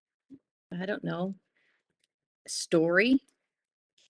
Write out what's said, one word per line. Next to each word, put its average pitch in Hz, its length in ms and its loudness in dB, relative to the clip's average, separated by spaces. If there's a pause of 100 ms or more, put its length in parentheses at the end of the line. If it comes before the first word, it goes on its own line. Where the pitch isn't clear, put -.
(720)
I 180 160 -8
don't - 160 -6
know, 170 320 -4 (1120)
story? 185 720 2 (880)